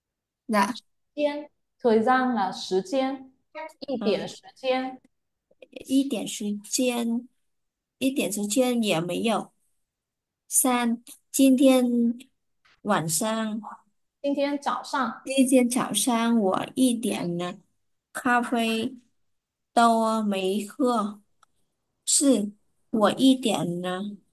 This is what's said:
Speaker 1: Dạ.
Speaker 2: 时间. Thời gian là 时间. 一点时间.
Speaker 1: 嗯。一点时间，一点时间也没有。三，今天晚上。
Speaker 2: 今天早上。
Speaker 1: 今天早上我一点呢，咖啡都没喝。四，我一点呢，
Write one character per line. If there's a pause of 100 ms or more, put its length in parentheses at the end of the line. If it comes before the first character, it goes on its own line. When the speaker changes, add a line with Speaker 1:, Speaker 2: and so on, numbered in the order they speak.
(480)
Speaker 1:
Dạ.
Speaker 2:
时 (300)
间. (280)
Thời
gian
là
时
间. (560)
一
点
时 (140)
间.
Speaker 1:
嗯。 (840)
一
点
时
间， (720)
一
点
时
间
也
没
有。 (960)
三， (280)
今
天 (1000)
晚
上。 (640)
Speaker 2:
今
天
早
上。
Speaker 1:
今
天
早
上
我 (100)
一
点
呢， (560)
咖
啡 (800)
都
没
喝。 (840)
四， (400)
我
一
点
呢， (160)